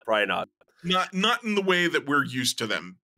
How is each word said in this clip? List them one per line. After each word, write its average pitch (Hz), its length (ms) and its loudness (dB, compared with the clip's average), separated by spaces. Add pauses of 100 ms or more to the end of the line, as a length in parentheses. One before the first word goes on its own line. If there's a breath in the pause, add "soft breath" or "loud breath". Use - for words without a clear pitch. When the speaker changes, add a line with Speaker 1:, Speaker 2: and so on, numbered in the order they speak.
Speaker 1:
Probably 107 220 2
not. 92 240 -2 (340)
Speaker 2:
Not, 185 300 -2
not 220 300 0
in 220 100 -2
the 202 100 0
way 180 240 2
that 147 200 -2
we're 139 180 2
used 123 320 -4
to 117 100 -4
them 92 300 -4 (200)